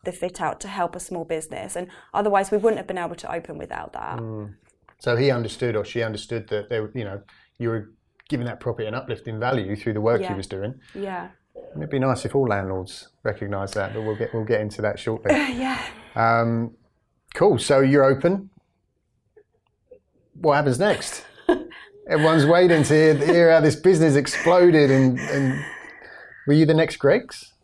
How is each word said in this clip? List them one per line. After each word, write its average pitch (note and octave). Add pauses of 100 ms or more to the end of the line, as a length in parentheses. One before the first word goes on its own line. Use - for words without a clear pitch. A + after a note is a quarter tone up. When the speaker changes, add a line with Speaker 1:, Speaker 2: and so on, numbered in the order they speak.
Speaker 1:
the F#3
fit F3+
out D#3
to G3+
help F#3
a F3+
small E3+
business, E3
and F3+ (240)
otherwise G3+
we G#3+
wouldn't A3
have F#3+
been F#3
able E3+
to -
open E3
without -
that. B1+
Speaker 2:
Mm. A2 (420)
So A#2+
he C3+
understood, A#2+
or G2+
she A#2+
understood, A2
that G#2
they, A#2 (220)
you G#2+
know, G2 (380)
you A#2
were A2 (380)
giving A#2+
that A2
property A2+
an G#2+
uplift B2
in A2
value A2
through G#2+
the G#2+
work A2+
Speaker 1:
Yeah. F#3
Speaker 2:
he -
was F#2+
doing. G2+ (220)
Speaker 1:
Yeah. F#3 (440)
Speaker 2:
And D3+
it'd D3+
be C#3
nice B2+
if -
all C3+
landlords F#2+ (140)
recognised G2+
that, G2+
but A2
we'll G#2+
get, A2
we'll A2+
get A2
into G#2+
that G#2
shortly. -
Speaker 1:
<laughs> -
Yeah. C4 (360)
Speaker 2:
Um, A#2 (600)
cool. F#3
So C#3
you're C#3
open. E3+ (1800)
What D3+
happens C#3
next? - (400)
Speaker 1:
<laughs> -
Speaker 2:
Everyone's D#3
waiting E3+
to C#3+
hear, D#3
hear E3
how E3
this D3+
business D#3+
exploded. D#3+
And, C3
and C#3 (840)
were C#3+
you D#3
the D#3
next D#3
Greggs? - (100)